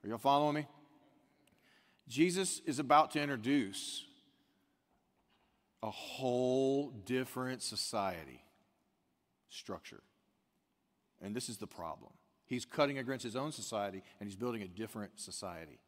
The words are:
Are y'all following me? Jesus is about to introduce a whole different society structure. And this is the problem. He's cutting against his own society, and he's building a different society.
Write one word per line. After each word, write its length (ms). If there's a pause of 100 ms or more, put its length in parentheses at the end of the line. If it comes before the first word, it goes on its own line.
Are 60
y'all 80
following 380
me? 120 (1400)
Jesus 580
is 140
about 320
to 100
introduce 840 (1800)
a 80
whole 1000 (140)
different 560
society 800 (1080)
structure. 520 (1200)
And 160
this 140
is 80
the 80
problem. 460 (340)
He's 180
cutting 320
against 280
his 120
own 160
society, 500 (180)
and 80
he's 80
building 260
a 60
different 520
society. 680